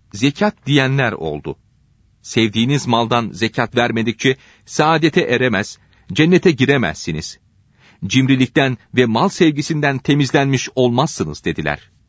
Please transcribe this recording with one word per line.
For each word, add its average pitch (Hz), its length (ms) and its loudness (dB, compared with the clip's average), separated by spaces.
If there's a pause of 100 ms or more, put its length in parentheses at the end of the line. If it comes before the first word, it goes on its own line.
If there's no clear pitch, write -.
(120)
zekat 143 540 -2
diyenler 135 460 0
oldu. 76 440 -8 (680)
Sevdiğiniz 113 640 0
maldan 117 440 0
zekat 113 460 -4
vermedikçe 120 600 0 (300)
saadete 160 540 0
eremez, 120 580 -2 (340)
cennete 170 380 4
giremezsiniz. 110 880 -2 (680)
Cimrilikten 131 720 2 (160)
ve 123 120 4
mal 117 220 2
sevgisinden 147 720 0
temizlenmiş 139 760 0
olmazsınız 120 720 -2
dediler. 76 460 -4 (180)